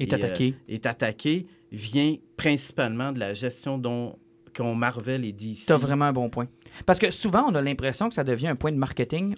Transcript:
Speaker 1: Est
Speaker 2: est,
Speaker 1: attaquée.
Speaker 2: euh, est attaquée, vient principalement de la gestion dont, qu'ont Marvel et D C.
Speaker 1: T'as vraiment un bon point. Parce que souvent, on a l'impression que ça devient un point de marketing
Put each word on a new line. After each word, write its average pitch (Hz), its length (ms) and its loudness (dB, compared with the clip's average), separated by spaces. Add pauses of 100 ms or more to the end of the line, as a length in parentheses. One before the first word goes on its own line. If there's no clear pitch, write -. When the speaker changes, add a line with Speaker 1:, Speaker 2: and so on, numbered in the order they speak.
Speaker 1:
Est 131 100 -2
Speaker 2:
est, 143 40 2
Speaker 1:
attaquée. 127 420 0
Speaker 2:
euh, - 180 -12
est 110 120 -4
attaquée, 131 600 -2 (240)
vient 127 440 2 (240)
principalement 135 720 0
de 127 80 -6
la 101 140 -4
gestion 127 440 -4
dont, 120 400 -4 (380)
qu'ont 117 180 0
Marvel 120 500 -2
et 107 80 -4
D 110 220 -8
C. - 140 -12
Speaker 1:
T'as 160 80 8
vraiment 143 300 2
un 139 60 2
bon 123 180 0
point. 120 180 -4 (380)
Parce 180 120 6
que 190 140 4
souvent, 214 360 4
on 196 60 2
a 143 80 2
l'impression 135 460 0
que 233 80 -6
ça 147 80 0
devient 131 240 0
un 143 80 0
point 151 160 -2
de 147 60 0
marketing 156 600 -2